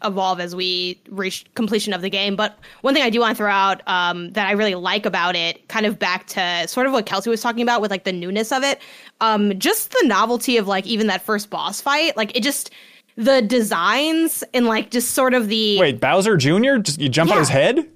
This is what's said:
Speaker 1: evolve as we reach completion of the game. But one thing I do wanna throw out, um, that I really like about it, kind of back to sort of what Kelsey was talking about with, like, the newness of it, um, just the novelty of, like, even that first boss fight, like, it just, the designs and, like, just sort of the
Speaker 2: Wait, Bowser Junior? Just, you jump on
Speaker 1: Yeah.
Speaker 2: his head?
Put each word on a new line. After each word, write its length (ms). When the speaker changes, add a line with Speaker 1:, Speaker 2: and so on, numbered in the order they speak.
Speaker 1:
evolve 360
as 160
we 520
reach 460
completion 400
of 80
the 80
game. 260
But 220
one 140
thing 80
I 80
do 80
wanna 160
throw 160
out, 360
um, 440
that 160
I 60
really 200
like 320
about 300
it, 320
kind 180
of 140
back 300
to 380
sort 200
of 60
what 120
Kelsey 240
was 120
talking 200
about 180
with, 120
like, 140
the 60
newness 400
of 120
it, 160
um, 380
just 320
the 160
novelty 500
of, 100
like, 200
even 200
that 140
first 300
boss 280
fight, 380
like, 180
it 60
just, 300
the 260
designs 1000
and, 100
like, 240
just 220
sort 240
of 120
the 320
Speaker 2:
Wait, 200
Bowser 380
Junior? 420
Just, 200
you 80
jump 220
on 60
Speaker 1:
Yeah. 60
Speaker 2:
his 80
head? 460